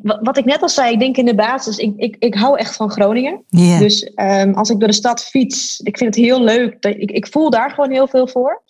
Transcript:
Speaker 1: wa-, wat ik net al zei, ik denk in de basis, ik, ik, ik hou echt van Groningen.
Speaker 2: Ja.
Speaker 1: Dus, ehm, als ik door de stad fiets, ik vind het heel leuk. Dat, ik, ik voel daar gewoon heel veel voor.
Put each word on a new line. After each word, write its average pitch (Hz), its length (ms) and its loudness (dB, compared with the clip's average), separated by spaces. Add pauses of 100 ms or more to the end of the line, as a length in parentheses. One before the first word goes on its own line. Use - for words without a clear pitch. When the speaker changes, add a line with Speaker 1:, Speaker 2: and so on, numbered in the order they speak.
Speaker 1:
wa-, 214 200 -2
wat 269 160 -2
ik 247 80 2
net 294 160 0
al 349 80 0
zei, 247 240 0
ik 220 60 0
denk 254 180 0
in 254 80 2
de 240 100 2
basis, 220 420 -2
ik, 214 200 -4
ik, 247 220 -6
ik 233 160 0
hou 254 220 2
echt - 180 -8
van 214 160 -4
Groningen. 247 560 -2
Speaker 2:
Ja. 175 320 4
Speaker 1:
Dus, 208 240 2
ehm, 196 500 0
als 214 160 -2
ik 220 100 0
door 220 80 4
de 208 60 2
stad 240 300 -2
fiets, - 560 -4
ik 208 180 -8
vind 220 180 -2
het 233 100 4
heel 254 180 2
leuk. 233 380 0
Dat, 208 160 0
ik, 208 140 -6
ik 226 160 -6
voel 302 220 0
daar 233 220 0
gewoon 277 200 -2
heel 262 160 2
veel 254 200 0
voor. 262 420 -4